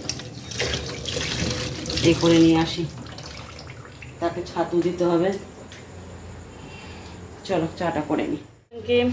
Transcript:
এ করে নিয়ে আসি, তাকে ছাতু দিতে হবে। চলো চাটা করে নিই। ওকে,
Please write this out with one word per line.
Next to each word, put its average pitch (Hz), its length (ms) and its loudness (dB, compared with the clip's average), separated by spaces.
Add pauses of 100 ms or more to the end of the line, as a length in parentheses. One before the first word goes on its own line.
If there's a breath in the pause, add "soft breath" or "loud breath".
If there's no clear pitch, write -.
(2000)
এ 165 180 10
করে 170 160 8
নিয়ে 165 200 10
আসি, 165 280 2 (1300)
তাকে 170 220 -2 (120)
ছাতু 170 280 2
দিতে 175 240 2
হবে। 175 260 4 (2000)
চলো 165 240 0 (100)
চাটা 160 300 0
করে 151 200 0
নিই। - 100 -2 (400)
ওকে, 240 360 4